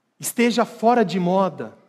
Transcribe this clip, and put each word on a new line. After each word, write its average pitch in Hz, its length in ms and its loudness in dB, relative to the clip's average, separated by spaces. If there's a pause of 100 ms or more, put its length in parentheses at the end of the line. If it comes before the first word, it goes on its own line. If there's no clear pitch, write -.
(180)
esteja 233 460 0
fora 226 400 2
de 175 140 -4
moda 175 580 -2 (120)